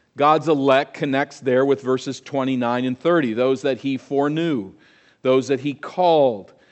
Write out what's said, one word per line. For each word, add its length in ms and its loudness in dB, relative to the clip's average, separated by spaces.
God's 340 2
elect 440 2
connects 460 -4
there 260 2
with 160 0
verses 400 -4
twenty-nine 640 -2
and 140 -4
thirty, 340 0
those 300 0
that 160 -2
he 180 -4
foreknew, 760 -2
those 240 2
that 140 -2
he 120 -4
called, 800 0